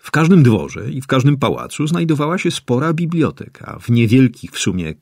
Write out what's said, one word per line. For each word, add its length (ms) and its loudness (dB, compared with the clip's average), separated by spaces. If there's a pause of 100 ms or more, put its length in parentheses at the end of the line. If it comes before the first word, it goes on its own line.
W 100 -20
każdym 320 4
dworze 480 0
i 100 -8
w 60 -12
każdym 300 2
pałacu 500 -4
znajdowała 520 -2
się 120 -4
spora 420 -2
biblioteka. 880 -6
W 80 -10
niewielkich 640 2
w 80 -12
sumie 440 -4